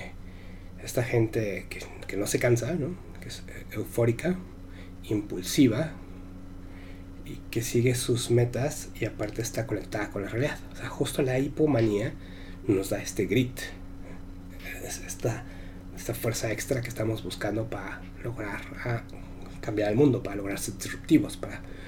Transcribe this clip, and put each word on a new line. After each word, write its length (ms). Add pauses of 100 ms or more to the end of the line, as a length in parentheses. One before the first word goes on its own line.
(840)
esta 220
gente 640
que, 100 (260)
que 100
no 100
se 120
cansa, 360
¿no? 220 (240)
Que 80
es 160 (260)
eufórica, 680 (680)
impulsiva 880 (1300)
y 120 (140)
que 120
sigue 320
sus 360
metas 600 (100)
y 60
aparte 340
está 260
conectada 440
con 120
la 60
realidad. 300 (140)
O 40
sea, 120
justo 340
la 160
hipomanía 760 (540)
nos 240
da 100
este 240
grit, 360 (1200)
es 140
esta, 460 (520)
esta 160
fuerza 400
extra 300
que 60
estamos 360
buscando 460
para 320 (200)
lograr, 380 (240)
ah, 180 (600)
cambiar 280
el 60
mundo, 260
para 140
lograr 220
ser 180
disruptivos, 600
para 240 (260)